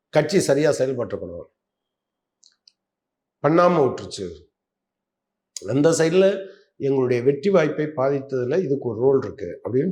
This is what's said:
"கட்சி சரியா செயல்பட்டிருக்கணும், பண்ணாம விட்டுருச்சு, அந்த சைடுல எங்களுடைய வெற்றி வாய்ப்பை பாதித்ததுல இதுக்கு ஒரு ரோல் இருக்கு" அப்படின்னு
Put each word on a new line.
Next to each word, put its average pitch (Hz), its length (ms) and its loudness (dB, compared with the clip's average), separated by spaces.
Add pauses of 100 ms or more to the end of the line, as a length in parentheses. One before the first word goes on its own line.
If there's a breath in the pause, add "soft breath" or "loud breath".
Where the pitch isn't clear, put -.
"கட்சி 151 300 2
சரியா 147 320 2
செயல்பட்டிருக்கணும், 104 760 -6 (2000)
பண்ணாம 170 400 4
விட்டுருச்சு, 95 440 -8 (1400)
அந்த 143 220 4
சைடுல 185 580 2 (300 loud breath)
எங்களுடைய 127 460 0
வெற்றி 143 260 0
வாய்ப்பை 156 360 2
பாதித்ததுல 135 800 -2
இதுக்கு 135 260 -4
ஒரு 107 100 -6
ரோல் 131 240 4
இருக்கு" 90 400 -10
அப்படின்னு 107 280 -2